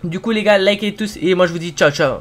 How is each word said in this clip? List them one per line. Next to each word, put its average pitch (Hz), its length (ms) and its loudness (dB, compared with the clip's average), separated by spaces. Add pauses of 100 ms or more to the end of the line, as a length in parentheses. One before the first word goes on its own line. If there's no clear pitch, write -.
Du 175 160 -6
coup 226 120 -4
les 214 120 -2
gars, 208 140 4
likez 202 360 0
tous 214 260 -6
et 180 140 2
moi 180 120 4
je 165 60 -2
vous 170 60 -6
dis 170 120 -8
ciao 151 200 2
ciao. 143 300 -2